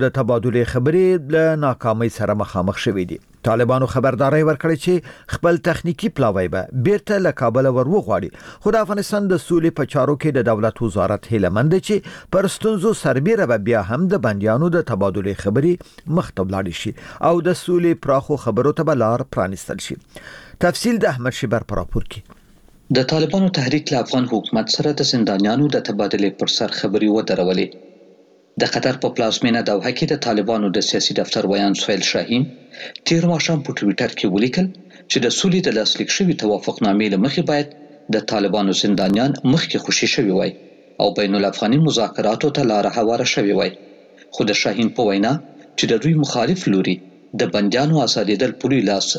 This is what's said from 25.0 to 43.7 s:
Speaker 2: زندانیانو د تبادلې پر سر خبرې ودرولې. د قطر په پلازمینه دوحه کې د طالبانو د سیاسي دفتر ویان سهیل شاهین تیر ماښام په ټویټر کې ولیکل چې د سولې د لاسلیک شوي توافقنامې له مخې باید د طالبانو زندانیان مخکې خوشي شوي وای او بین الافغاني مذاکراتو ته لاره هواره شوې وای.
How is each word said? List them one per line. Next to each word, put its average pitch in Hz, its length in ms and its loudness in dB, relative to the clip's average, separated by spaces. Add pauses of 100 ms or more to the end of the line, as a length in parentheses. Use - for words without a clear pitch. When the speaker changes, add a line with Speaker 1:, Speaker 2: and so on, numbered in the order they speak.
Speaker 2:
زندانیانو 107 640 2
د 135 160 0
تبادلې 101 540 0
پر 95 160 2
سر 110 240 -2
خبرې 107 340 2
ودرولې. 92 540 2 (960)
د 120 120 2
قطر 127 300 0
په 123 120 0
پلازمینه 117 520 0
دوحه 104 280 0
کې 165 140 -2
د 147 160 -2
طالبانو 107 500 0
د 98 120 0
سیاسي - 280 -2
دفتر 101 360 -2
ویان 98 280 2
سهیل 98 300 -2
شاهین 117 340 0 (640)
تیر 165 220 2
ماښام 156 340 0
په 131 140 -6
ټویټر 107 400 0
کې - 160 -2
ولیکل 127 340 2 (420)
چې - 140 0
د 117 140 2
سولې 185 280 2
د 120 120 0
لاسلیک - 400 -2
شوي 180 260 2
توافقنامې 104 680 0
له 92 100 2
مخې 139 260 0
باید 147 240 0 (420)
د 104 60 0 (120)
طالبانو 98 480 2
زندانیان 101 520 2 (200)
مخکې - 320 -2
خوشي - 280 -2
شوي 98 240 2
وای 92 140 0 (480)
او 101 180 4
بین 101 220 0
الافغاني 104 480 0
مذاکراتو 113 720 0
ته 131 100 2
لاره 104 280 2
هواره 117 340 0
شوې 101 260 2
وای. 95 140 0 (600)